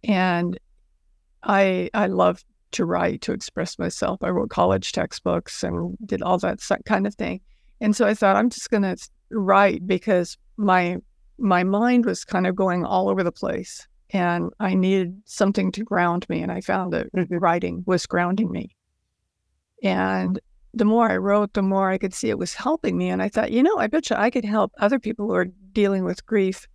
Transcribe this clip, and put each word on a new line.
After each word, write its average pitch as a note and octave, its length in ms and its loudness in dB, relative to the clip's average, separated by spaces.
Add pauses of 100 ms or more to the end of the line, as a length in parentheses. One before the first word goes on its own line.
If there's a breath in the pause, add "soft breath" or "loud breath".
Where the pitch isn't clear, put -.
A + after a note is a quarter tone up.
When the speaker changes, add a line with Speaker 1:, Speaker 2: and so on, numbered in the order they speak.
Speaker 1:
And F3+ 540 2 (840)
I, F#3+ 500 2
I G#3 140 2
love F#3 380 2 (280)
to - 120 0
write, F3 380 -2
to - 100 -4
express - 480 -8
myself. F#3+ 420 -4
I F#3+ 60 -2
wrote F3+ 220 -2
college F#3+ 420 0
textbooks - 720 -4
and F3 320 -4 (100)
did - 160 -4
all F3+ 160 0
that F#3 220 -4
s-, - 240 -2
kind F#3+ 220 0
of G3+ 100 -8
thing. - 240 -6 (400)
And G#3+ 160 2
so A3+ 100 2
I G#3 80 2
thought, G3+ 220 4
"I'm A3 140 2
just - 200 -10
gonna G3+ 220 2
s-, - 180 -12 (200)
write," G3 580 4
because F#3 500 0 (180)
my, F#3 420 2 (400)
my F#3 260 2
mind A#3 420 2
was F#3 180 -4
kind F#3 220 -2
of F#3 80 0
going F3+ 300 0
all F#3+ 240 0
over F#3+ 160 0
the E3+ 80 -2
place, - 560 -8 (220)
and F3 400 0 (100)
I F#3+ 140 -2
needed F#3+ 500 0
something G3 480 0
to G3+ 100 -8
ground F3 460 0
me, E3+ 140 -4
and F3+ 100 -4
I F3+ 80 -6
found F#3+ 320 -2
that - 200 -4
Speaker 2:
Mm-hmm. F3 260 -2
Speaker 1:
writing F3 480 0
was F#3 200 0
grounding F3+ 460 -2
me. - 240 -10 (1080)
And F#3 560 0 (360)
the G#3+ 100 2
more A3+ 260 4
I F#3 60 2
wrote, G3+ 380 2
the G3+ 80 0
more F#3+ 280 2
I F#3+ 80 0
could F#3+ 160 -4
see - 160 -4
it - 80 0
was F3+ 160 -6
helping C4+ 420 -2
me. F3+ 120 0
And F#3 140 -2
I F#3+ 60 -2
thought, - 220 -2
"You A#3 120 2
know, F#4+ 160 4
I A3+ 80 0
bet D#4 240 -2
you A3+ 60 0
I A3 140 2
could A#3+ 140 -4
help G#3 340 0
other A#3+ 200 2
people G#3+ 280 -6
who G#3+ 80 -2
are F3+ 120 2 (260)
dealing G3 320 2
with F3+ 220 -6
grief F#3+ 480 -2